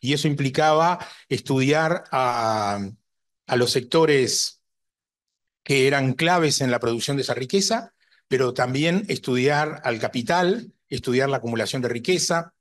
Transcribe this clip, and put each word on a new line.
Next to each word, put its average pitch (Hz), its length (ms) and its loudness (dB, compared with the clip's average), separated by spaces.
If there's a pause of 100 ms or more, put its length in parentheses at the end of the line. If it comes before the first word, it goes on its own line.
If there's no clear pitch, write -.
Y 131 120 -2
eso 147 140 0
implicaba 156 720 2 (300)
estudiar 143 800 0
a, 113 680 0 (680)
a - 80 -2
los 120 160 2
sectores 139 880 0 (1000)
que 135 240 2
eran 135 260 2
claves 165 480 2
en 131 100 0
la 120 80 0
producción 117 380 -2
de 131 60 -2
esa 127 100 -4
riqueza, 196 600 -2 (340)
pero 127 260 0
también 147 540 0
estudiar 143 760 0
al 117 160 -2
capital, 175 720 0 (180)
estudiar 131 400 0
la 135 80 0
acumulación 117 440 -4
de 123 80 -4
riqueza 170 720 -2